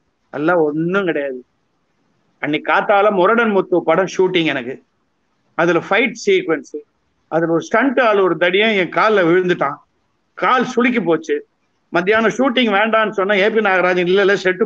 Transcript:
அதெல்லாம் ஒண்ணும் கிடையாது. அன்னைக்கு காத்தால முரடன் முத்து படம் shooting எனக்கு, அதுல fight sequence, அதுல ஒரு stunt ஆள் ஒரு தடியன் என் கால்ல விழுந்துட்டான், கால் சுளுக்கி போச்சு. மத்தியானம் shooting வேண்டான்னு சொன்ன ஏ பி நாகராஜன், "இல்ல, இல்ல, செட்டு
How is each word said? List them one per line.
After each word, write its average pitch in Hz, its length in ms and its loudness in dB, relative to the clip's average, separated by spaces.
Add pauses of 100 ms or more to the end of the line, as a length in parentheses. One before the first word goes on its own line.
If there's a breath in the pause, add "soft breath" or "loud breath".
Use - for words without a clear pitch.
(300)
அதெல்லாம் 160 280 -2
ஒண்ணும் 165 480 -2
கிடையாது. 143 380 -6 (960)
அன்னைக்கு 147 340 -2
காத்தால 202 380 2
முரடன் 214 380 2
முத்து 180 340 0
படம் 165 340 0
shooting 180 280 0
எனக்கு, 135 380 -6 (680)
அதுல 170 260 0
fight 226 460 -2
sequence, 160 500 -2 (520)
அதுல 165 240 -2
ஒரு 160 200 -2
stunt 262 300 2
ஆள் 214 180 2
ஒரு 180 200 2
தடியன் 196 360 2
என் 170 180 -2
கால்ல 196 320 2
விழுந்துட்டான், 170 520 0 (560)
கால் 233 320 0 (100)
சுளுக்கி 240 280 0
போச்சு. 151 420 -2 (440)
மத்தியானம் 202 480 0
shooting 247 340 0
வேண்டான்னு 214 380 0
சொன்ன 202 280 -2
ஏ 202 120 2
பி 226 100 0
நாகராஜன், 180 480 2
"இல்ல, 190 120 2
இல்ல, 196 140 2
செட்டு 185 320 -2